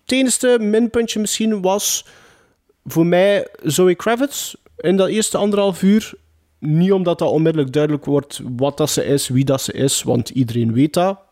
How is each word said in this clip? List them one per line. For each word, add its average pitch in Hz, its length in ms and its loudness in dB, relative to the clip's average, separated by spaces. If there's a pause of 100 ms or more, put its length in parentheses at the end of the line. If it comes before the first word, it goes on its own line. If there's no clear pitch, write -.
Het - 100 -8
enige 254 500 2
minpuntje 226 580 0
misschien 214 420 -2
was 190 440 -2 (800)
voor 160 200 0
mij 185 420 2 (160)
Zoe 180 320 2
Kravitz - 580 -4 (240)
in 180 200 0
dat 185 100 2
eerste 208 300 -2
anderhalf 202 440 0
uur. 208 320 2 (460)
Niet 165 320 2
omdat 175 280 0
dat 156 100 0
onmiddellijk 151 440 0
duidelijk 147 320 0
wordt 143 360 -2 (160)
wat 139 200 -2
dat 151 120 0
ze - 160 -2
is, 139 220 0
wie 135 180 2
dat 139 160 0
ze - 100 -8
is, - 320 -2
want 120 260 -2
iedereen 117 440 -2
weet 143 200 2
dat. 190 260 0 (120)